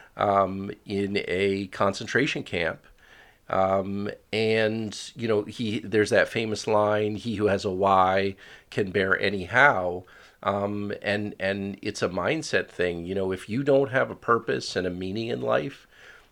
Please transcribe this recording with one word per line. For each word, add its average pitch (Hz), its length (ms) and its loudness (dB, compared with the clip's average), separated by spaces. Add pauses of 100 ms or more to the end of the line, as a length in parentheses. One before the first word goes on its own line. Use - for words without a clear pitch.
(160)
um, 98 560 2 (140)
in 101 420 -2
a 98 400 0
concentration 107 760 -2
camp. 82 360 -2 (720)
Um, 98 600 0 (240)
and, 110 640 0 (180)
you 113 120 -4
know, 110 160 2
he, 110 360 -4
there's 104 300 2
that 95 180 4
famous 110 400 -4
line, 107 480 2
"He 104 200 -6
who 104 120 0
has 98 180 2
a 101 60 0
why 95 640 4 (340)
can 101 220 -2
bear 95 280 2
any 101 260 0
how." 98 580 2 (400)
Um, 101 580 -2
and, 104 380 -2
and 98 420 -4
it's 104 200 -6
a 107 80 0
mindset 95 600 -2
thing. 87 360 -2
You 92 100 -6
know, 95 160 -2
if - 180 -8
you 139 140 -2
don't 139 280 4
have 123 200 0
a - 40 -10
purpose - 600 0
and 92 100 0
a 92 40 0
meaning 92 380 -4
in 123 140 -4
life, 127 460 -2 (440)